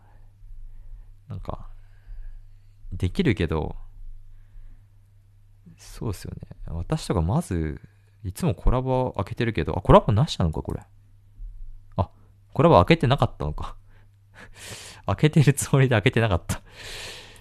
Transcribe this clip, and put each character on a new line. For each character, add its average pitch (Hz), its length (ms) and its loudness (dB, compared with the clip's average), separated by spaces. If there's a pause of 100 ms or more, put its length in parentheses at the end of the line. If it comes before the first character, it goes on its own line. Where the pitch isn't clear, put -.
(1300)
な - 80 -12
ん 95 40 -10
か、 - 300 -10 (1200)
で 90 180 -2
き - 140 -2
る 127 120 4
け 87 120 -2
ど、 78 280 -4 (2000)
そ - 300 -12
う - 40 -4
っ - 20 -2
す - 120 -14
よ - 60 -10
ね。 - 100 -12 (260)
私 87 400 -6
と - 60 0
か 92 80 2
ま 101 200 2
ず、 78 400 -4 (420)
い 92 100 -8
つ - 120 -4
も 143 100 2
コ - 160 2
ラ 127 100 2
ボ 127 360 0
開 - 80 -2
け - 100 -10
て 123 100 0
る 113 80 0
け 82 100 0
ど、 76 140 -4
あ、 - 40 -4
コ - 120 8
ラ 190 60 12
ボ 208 120 0
な 117 160 4
し - 120 -6
な 95 60 2
の 80 60 2
か、 65 100 -4
こ - 120 -6
れ。 - 80 -10 (1160)
あ、 - 120 0 (440)
コ 139 100 2
ラ 170 60 8
ボ 147 140 10
開 165 140 4
け - 40 -2
て 143 60 2
な 135 100 2
か - 80 2
っ - 120 -4
た - 80 -6
の 76 80 -4
か。 - 220 -8 (680)
<laughs> - 600 -18
開 98 100 -2
け 151 140 4
て 151 140 6
る 139 100 6
つ - 180 -6
も 143 80 6
り 131 100 4
で 123 60 2
開 107 80 2
け 127 80 4
て 117 100 2
な 113 80 2
か 95 60 2
っ - 120 0
た。 - 140 -6 (800)